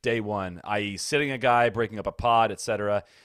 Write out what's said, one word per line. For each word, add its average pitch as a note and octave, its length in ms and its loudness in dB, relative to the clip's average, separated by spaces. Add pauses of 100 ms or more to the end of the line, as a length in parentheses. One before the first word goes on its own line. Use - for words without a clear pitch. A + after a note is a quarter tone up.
day A#2 180 0
one, G2 440 -6
i G#2+ 160 -2
e, G2+ 180 -6
sitting D3 340 -2
a C3 60 -6
guy, A#2+ 320 4
breaking A2 300 -4
up G2 80 -4
a G2 40 -4
pod, A#2 400 2
et F#2+ 100 -10
cetera? G#2 420 -2 (220)